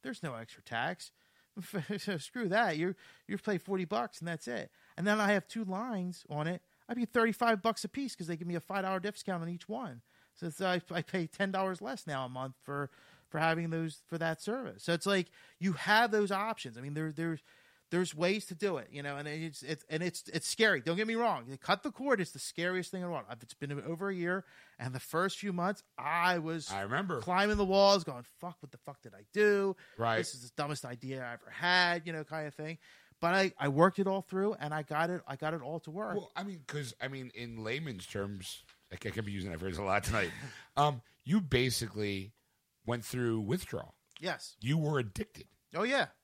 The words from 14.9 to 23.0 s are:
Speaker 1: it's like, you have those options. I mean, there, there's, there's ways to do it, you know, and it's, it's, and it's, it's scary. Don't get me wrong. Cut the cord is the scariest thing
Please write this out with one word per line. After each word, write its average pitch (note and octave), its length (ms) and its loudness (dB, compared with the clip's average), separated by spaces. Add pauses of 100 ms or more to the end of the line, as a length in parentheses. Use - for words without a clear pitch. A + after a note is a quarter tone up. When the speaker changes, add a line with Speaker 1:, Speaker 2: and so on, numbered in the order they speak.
Speaker 1:
it's E3+ 140 0
like, F#3+ 240 2 (280)
you F#3 140 2
have G#3+ 380 4
those G#3 200 2
options. G3 460 -4
I B2 40 -10
mean, C#3 120 -6
there, D#3 180 -2
there's, D#3+ 300 -2 (500)
there's F3 220 0
ways F#3 320 2
to - 80 -10
do F3 240 0
it, A#2+ 140 -8
you C#3+ 100 -10
know, C#3+ 160 -4
and D3 100 -8
it's, D#3 360 -6
it's, D3+ 260 -4
and D#3+ 140 0
it's, - 280 -4
it's - 160 -2
scary. G#3 320 4
Don't E3 160 0
get G#3+ 120 0
me A3+ 80 0
wrong. G3+ 300 2 (140)
Cut F#3+ 220 2
the D4+ 80 -4
cord B3+ 320 0
is D#3+ 100 -2
the - 80 -14
scariest F3+ 520 -2
thing F#3 100 -6